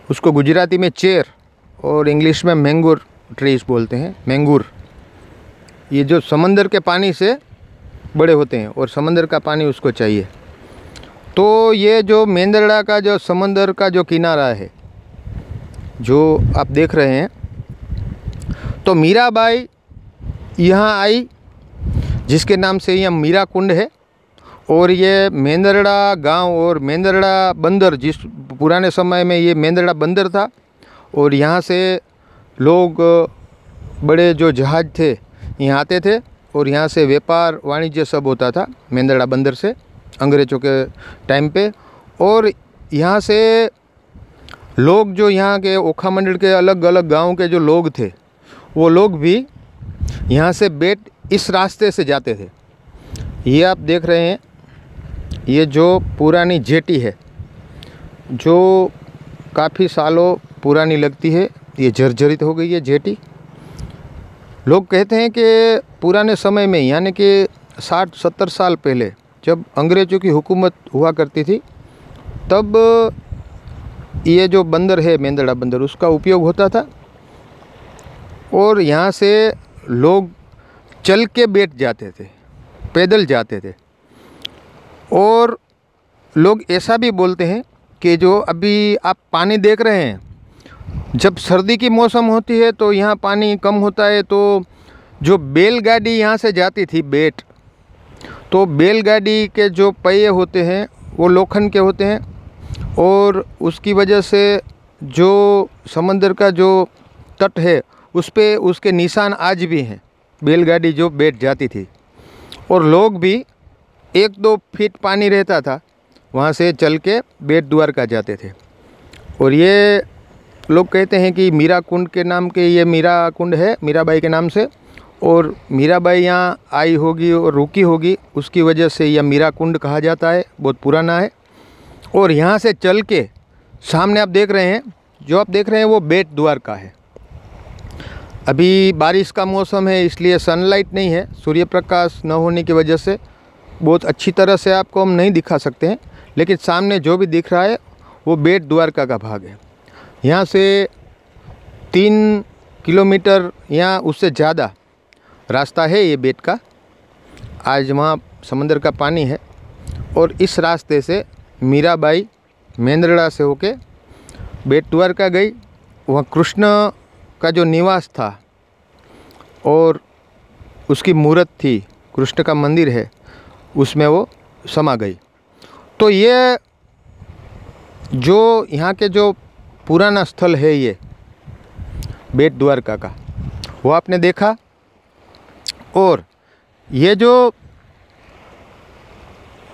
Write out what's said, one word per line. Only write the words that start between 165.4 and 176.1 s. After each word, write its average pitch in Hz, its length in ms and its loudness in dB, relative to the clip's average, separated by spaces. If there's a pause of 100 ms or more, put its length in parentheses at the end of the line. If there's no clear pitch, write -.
वहाँ 135 240 0
कृष्ण 170 300 0 (800)
का 165 100 -2
जो 170 140 0
निवास 170 440 0
था 104 320 -10 (1300)
और 160 340 2 (920)
उसकी 175 220 0
मूर्त 160 360 2
थी, 117 380 -4 (300)
कृष्ण 135 260 -2
का 156 120 -2
मंदिर 147 340 0
है, 117 220 -4 (640)
उसमें 147 300 0
वो 165 220 0 (460)
समा 151 200 0
गई। 101 240 -8 (800)
तो 214 100 6